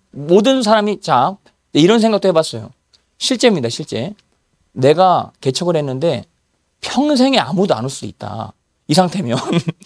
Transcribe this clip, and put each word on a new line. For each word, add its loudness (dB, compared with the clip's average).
모든 2
사람이, 0
자, 0
이런 4
생각도 2
해봤어요. -2
실제입니다, 0
실제. -8
내가 2
개척을 -2
했는데 -2
평생에 0
아무도 0
안 -4
올 -4
수도 -12
있다. -10
이 0
상태면 -4